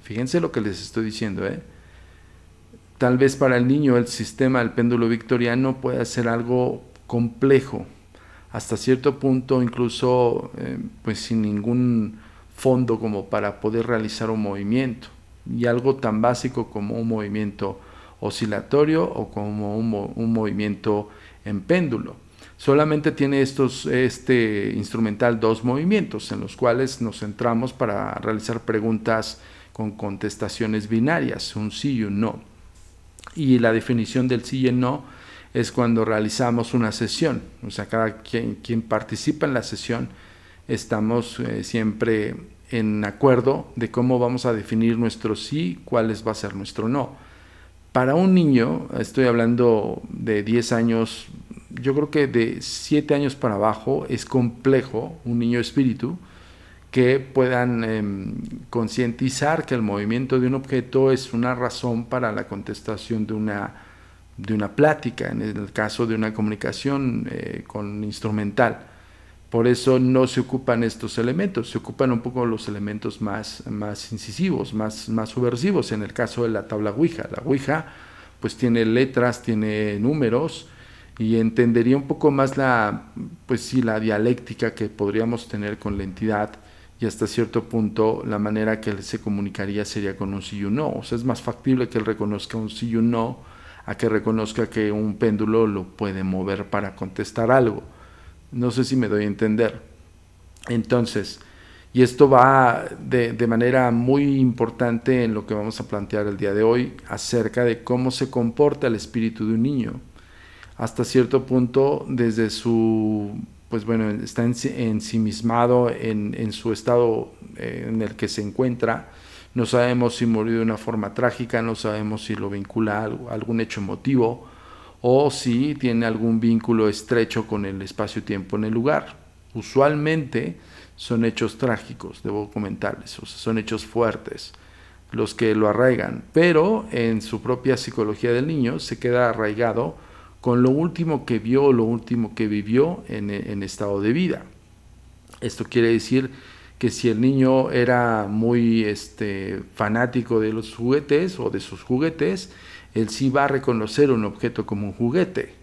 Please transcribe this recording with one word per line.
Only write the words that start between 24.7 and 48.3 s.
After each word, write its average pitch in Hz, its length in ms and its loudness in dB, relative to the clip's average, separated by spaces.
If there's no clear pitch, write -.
instrumental 110 640 0
dos 110 240 2
movimientos 143 680 0
en 104 80 -6
los - 160 -10
cuales 127 440 0
nos 110 180 -6
centramos 117 520 -2
para 104 440 -2
realizar 110 500 -4
preguntas 110 720 -2
con 107 200 -6
contestaciones 107 1000 -4
binarias, 120 680 0
un 107 160 -4
sí 139 220 -4
y 113 100 0
un 101 160 -2
no. 110 220 -4
Y 131 240 4
la 117 120 4
definición 117 560 0
del 120 160 0
sí 131 180 -4
y 127 60 4
el 123 120 2
no 127 260 0
es 117 180 0
cuando 117 320 2
realizamos 110 720 0
una 117 180 2
sesión. 120 520 -2
O 101 60 -10
sea, 101 160 -8
cada 110 360 -2
quien, 117 320 -4
quien 113 260 -4
participa 110 640 -2
en 139 80 -2
la 117 100 -2
sesión, 117 460 -6
estamos, 113 720 -2
eh, 113 240 -4
siempre 110 720 0
en 107 340 -2
acuerdo 127 720 2
de 117 140 -4
cómo 123 280 2
vamos 123 260 0
a 123 60 2
definir 113 460 0
nuestro 110 380 -2
sí, 147 500 -4
cuál 113 260 2
es, 107 160 -6
va 107 40 -2
a 104 40 -4
ser 98 200 -8
nuestro 104 340 -6
no. 135 260 -2
Para 131 220 2
un 185 180 6